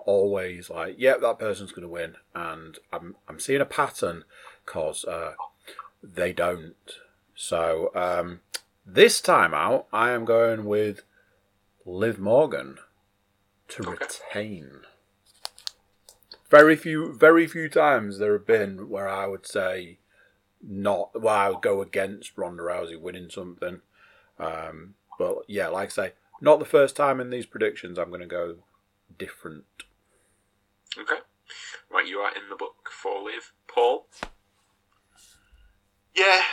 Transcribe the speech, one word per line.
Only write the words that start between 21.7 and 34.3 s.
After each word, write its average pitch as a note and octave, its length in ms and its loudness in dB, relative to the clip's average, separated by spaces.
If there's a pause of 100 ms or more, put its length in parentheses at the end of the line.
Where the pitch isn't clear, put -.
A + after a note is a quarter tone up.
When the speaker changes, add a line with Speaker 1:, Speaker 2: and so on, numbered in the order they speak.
Speaker 1:
against G2 560 -6
Ronda F2 240 -8
Rousey E2+ 360 -6
winning F2+ 300 -14
something. F2+ 540 -10 (560)
Um, E2 560 -10 (240)
but F#2 200 -2 (100)
yeah, G2 180 -4
like F#2 220 -4
I - 20 -14
say, - 220 -4 (280)
not D3 200 6
the D3 40 -6
first C#3 300 4
time C#3 240 0
in B2 120 -8
these B2 160 -8
predictions. F#2 520 -4
I'm F2 140 -6
gonna F2+ 140 -12
go F2 320 -6 (600)
different. D#2+ 460 -16 (1300)
Speaker 2:
Okay. - 220 -4 (720)
Right, F2+ 160 0
you F#2+ 140 -6
are G2+ 160 -2
in G2+ 120 -12
the G2 80 -12
book - 360 -14
for G2 280 -6
Liv. G#2+ 320 -12 (140)
Paul? A#2+ 400 2 (2000)